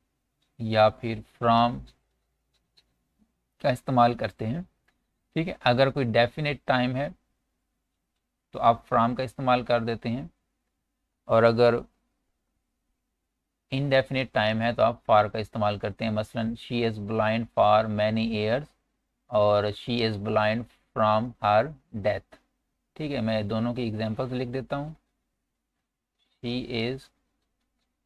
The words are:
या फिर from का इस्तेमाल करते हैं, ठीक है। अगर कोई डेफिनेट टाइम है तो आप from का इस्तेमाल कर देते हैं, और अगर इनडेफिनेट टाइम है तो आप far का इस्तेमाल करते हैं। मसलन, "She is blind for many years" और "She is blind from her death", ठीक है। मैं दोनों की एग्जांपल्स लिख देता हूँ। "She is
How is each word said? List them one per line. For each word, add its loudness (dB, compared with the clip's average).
या 4
फिर -8
from 2
का 2
इस्तेमाल 2
करते -8
हैं, -6
ठीक -2
है। -10
अगर 2
कोई -2
डेफिनेट -2
टाइम 0
है -6
तो -8
आप 2
from 0
का -4
इस्तेमाल 0
कर 0
देते -6
हैं, -6
और 4
अगर 4
इनडेफिनेट 0
टाइम 0
है 0
तो 2
आप 0
far 4
का -4
इस्तेमाल -4
करते -8
हैं। -2
मसलन, -4
"She -8
is -2
blind 0
for 4
many 0
years" -2
और 2
"She -6
is 0
blind 0
from 2
her 4
death", -4
ठीक -8
है। -4
मैं -2
दोनों -2
की -4
एग्जांपल्स -6
लिख -6
देता -8
हूँ। -10
"She -6
is -6